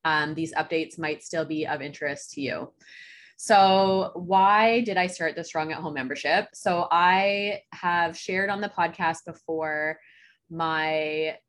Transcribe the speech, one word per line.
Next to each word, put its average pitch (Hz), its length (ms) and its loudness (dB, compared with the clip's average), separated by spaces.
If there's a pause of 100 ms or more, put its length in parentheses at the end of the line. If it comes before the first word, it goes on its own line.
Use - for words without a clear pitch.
um, 151 280 0
these 160 220 -6
updates 160 420 -4
might 151 240 -6
still 160 240 -4
be 156 220 -4
of 147 160 -6
interest 143 480 -8
to 147 100 -10
you. - 320 -6 (640)
So 190 760 4
why 202 680 4
did 196 160 -2
I 180 80 2
start 165 300 -4
the 170 80 -6
Strong 156 280 -4
at 151 60 -6
Home 160 160 -8
membership? 143 640 0
So 175 340 -2
I 196 720 2 (140)
have 170 440 0
shared 190 320 -4
on 202 100 -2
the 208 100 -4
podcast 170 580 -2
before 156 720 -4 (500)
my 156 880 -2 (120)